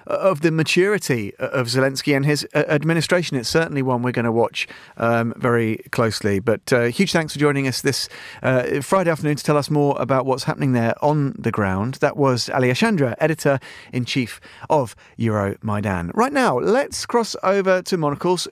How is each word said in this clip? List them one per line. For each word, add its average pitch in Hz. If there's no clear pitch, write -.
of 175
the 165
maturity 160
o-, 127
of 127
Zelensky 131
and 139
his, 147
uh, 147
administration. 160
It's 117
certainly 160
one 127
we're 123
gonna 117
watch, -
um, 117
very 117
closely. 104
But, 107
uh, 120
huge 123
thanks 160
for 147
joining 139
us 127
this, -
uh, 131
Friday 185
afternoon 151
to -
tell 151
us 143
more 143
about 131
what's 127
happening 147
there 117
on 147
the 117
ground. 101
That 143
was 131
Alia 127
Chandra, 165
editor-in-chief 135
of 139
Euromaidan. 104
Right 262
now, 226
let's 226
cross 233
over 190
to 190
Monocle's 160